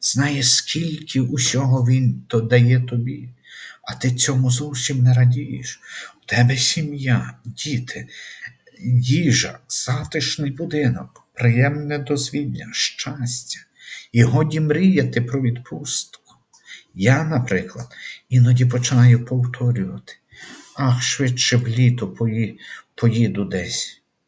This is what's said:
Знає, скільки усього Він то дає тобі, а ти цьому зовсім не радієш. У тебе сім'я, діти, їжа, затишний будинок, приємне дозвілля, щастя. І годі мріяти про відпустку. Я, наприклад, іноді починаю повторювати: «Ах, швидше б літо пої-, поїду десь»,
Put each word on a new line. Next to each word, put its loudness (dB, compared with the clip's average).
Знає, -2
скільки -2
усього 0
Він 2
то 0
дає 4
тобі, -4
а -12
ти 0
цьому 2
зовсім -2
не 6
радієш. 0
У -20
тебе 2
сім'я, -2
діти, -8
їжа, 0
затишний -4
будинок, -4
приємне 0
дозвілля, -6
щастя. -6
І 6
годі 2
мріяти 2
про -2
відпустку. -6
Я, 2
наприклад, -2
іноді 6
починаю 4
повторювати: -4
«Ах, 0
швидше 0
б -2
літо 2
пої-, -4
поїду 2
десь», -8